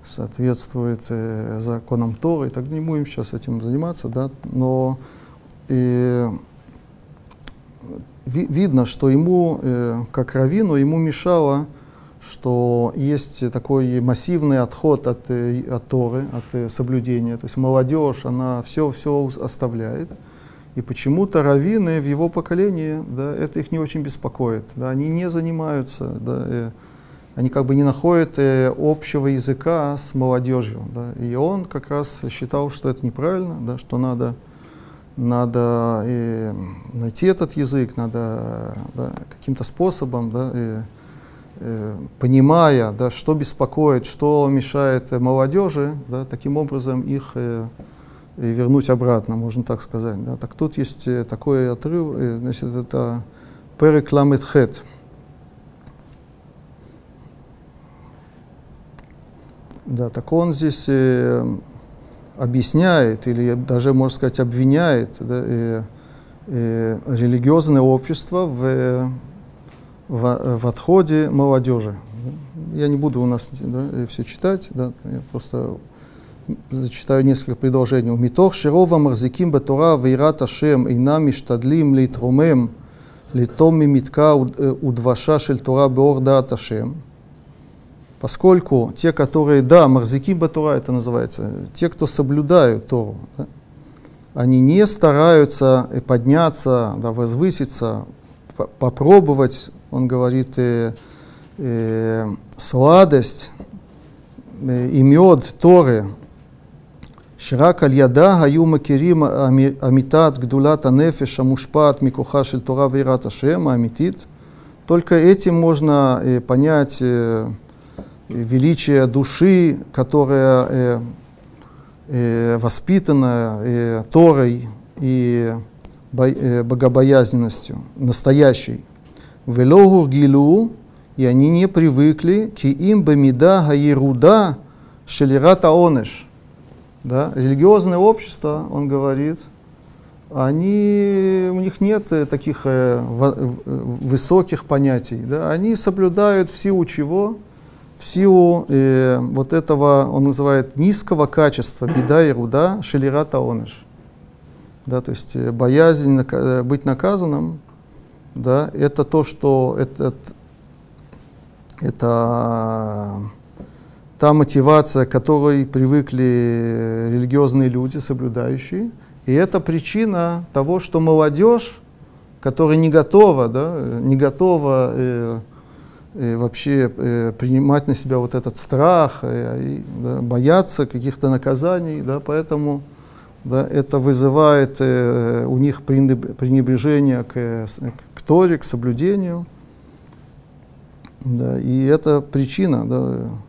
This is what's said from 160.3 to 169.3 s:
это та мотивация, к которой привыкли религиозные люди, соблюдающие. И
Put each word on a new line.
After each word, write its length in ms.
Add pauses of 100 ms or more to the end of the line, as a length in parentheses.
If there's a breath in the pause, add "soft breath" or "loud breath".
это 1400 (960 loud breath)
та 160
мотивация, 720
к 20
которой 560
привыкли 1500
религиозные 580
люди, 280
соблюдающие. 920 (340 loud breath)
И 80